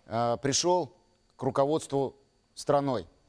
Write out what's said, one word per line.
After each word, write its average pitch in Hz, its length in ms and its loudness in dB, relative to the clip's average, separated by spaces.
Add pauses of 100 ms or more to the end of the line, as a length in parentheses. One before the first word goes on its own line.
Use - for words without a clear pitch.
э, 117 340 0
пришел 165 540 0 (420)
к - 60 -16
руководству 139 720 0 (400)
страной? 139 520 0 (220)